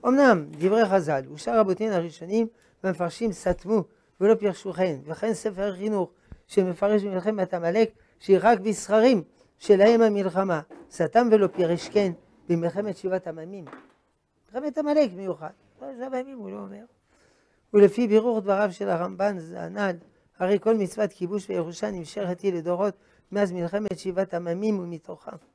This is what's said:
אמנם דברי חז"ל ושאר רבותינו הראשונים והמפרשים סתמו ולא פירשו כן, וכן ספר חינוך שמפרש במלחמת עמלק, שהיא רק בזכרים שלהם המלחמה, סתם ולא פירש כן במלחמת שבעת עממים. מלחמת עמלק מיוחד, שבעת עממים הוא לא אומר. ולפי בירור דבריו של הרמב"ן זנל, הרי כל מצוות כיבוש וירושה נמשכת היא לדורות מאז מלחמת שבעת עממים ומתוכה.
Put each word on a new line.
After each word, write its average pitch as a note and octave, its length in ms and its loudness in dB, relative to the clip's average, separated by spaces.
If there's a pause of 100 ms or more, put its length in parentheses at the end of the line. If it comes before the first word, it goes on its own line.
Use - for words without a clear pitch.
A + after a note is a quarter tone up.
אמנם B3 460 4
דברי F#3+ 340 2
חז"ל D#3+ 360 0 (120)
ושאר A3+ 260 -2
רבותינו G3+ 340 0
הראשונים F3 540 -2 (360)
והמפרשים F#3+ 480 -4
סתמו F3+ 520 -2 (380)
ולא G#3+ 140 6
פירשו G3 380 -4
כן, E3+ 220 0 (100)
וכן F#3 280 -4
ספר G3 420 -6
חינוך G3 360 -4 (360)
שמפרש G3 560 0
במלחמת F#3+ 500 -4
עמלק, F3+ 380 0 (280)
שהיא F#3+ 220 4
רק A3 180 4
בזכרים G#3+ 640 2 (360)
שלהם G#3+ 420 6
המלחמה, F#3+ 600 0 (300)
סתם A3+ 400 2
ולא G#3 160 6
פירש E3+ 420 -2
כן G3 220 2 (380)
במלחמת F3 480 -2
שבעת F#3 300 -6
עממים. E3 380 -14 (840)
מלחמת C4+ 300 -6
עמלק D4 360 2
מיוחד, F3 360 -8 (300)
שבעת C4 340 -12
עממים C4 240 -8
הוא G3 140 -14
לא G3+ 80 -12
אומר. G3+ 240 -16 (880)
ולפי G#3 340 6
בירור A3 320 2
דבריו G3 320 0
של G3+ 180 -6
הרמב"ן F#3 500 -2
זנל, F3 560 -6 (440)
הרי F#3+ 200 2
כל A3+ 180 2
מצוות G#3 360 -2
כיבוש F#3+ 360 -6
וירושה F3+ 420 -4
נמשכת F3+ 500 -8
היא G3 120 0
לדורות F3 400 -2 (380)
מאז G3+ 200 0
מלחמת F#3 480 -6
שבעת F#3 340 -4
עממים F3+ 460 -2
ומתוכה. E3+ 520 -14 (240)